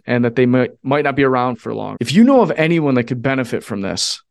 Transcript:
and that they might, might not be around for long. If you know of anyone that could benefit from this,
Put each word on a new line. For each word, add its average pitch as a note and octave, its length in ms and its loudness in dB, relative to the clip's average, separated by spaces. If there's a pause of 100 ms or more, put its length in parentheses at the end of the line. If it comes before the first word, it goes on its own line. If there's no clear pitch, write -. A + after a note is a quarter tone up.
and A#2+ 200 0
that A#2 100 -4
they B2+ 80 4
might, B2 280 2 (100)
might C#3+ 220 0
not C#3 120 -2
be C#3 80 2
around B2 320 0
for A2+ 160 -12
long. G#2 260 -8
If A#2 140 -4
you G#3+ 120 6
know C4 180 6
of D#3+ 80 2
anyone D#3 460 0
that A#2+ 80 2
could A#2+ 180 -6
benefit C3 420 -4
from - 160 -8
this, F2+ 500 -6